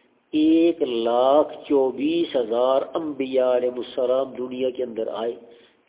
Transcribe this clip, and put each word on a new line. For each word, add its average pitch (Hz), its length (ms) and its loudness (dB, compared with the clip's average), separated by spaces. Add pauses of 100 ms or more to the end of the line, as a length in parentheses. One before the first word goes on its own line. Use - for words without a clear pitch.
(300)
ایک 165 520 4
لاکھ 127 880 2
چوبیس 143 680 0
ہزار 123 460 2 (120)
انبیاء 131 600 0
علیہ 123 200 0
السلام 127 600 -2
دنیا 127 320 -4
کے 123 120 -6
اندر 110 320 -6
آئے، 120 180 -4 (560)